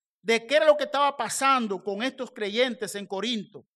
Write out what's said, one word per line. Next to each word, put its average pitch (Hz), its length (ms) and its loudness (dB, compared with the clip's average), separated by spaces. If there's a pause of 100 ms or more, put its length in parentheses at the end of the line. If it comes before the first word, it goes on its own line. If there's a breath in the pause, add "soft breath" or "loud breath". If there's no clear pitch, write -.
(200)
de 226 240 0
qué 262 120 2
era 311 100 4
lo 294 100 8
que 285 80 -4
estaba 277 320 0
pasando 233 680 0
con 202 200 -6
estos 262 300 -6
creyentes 214 640 -2
en 202 100 -10
Corinto. 202 580 -6 (120)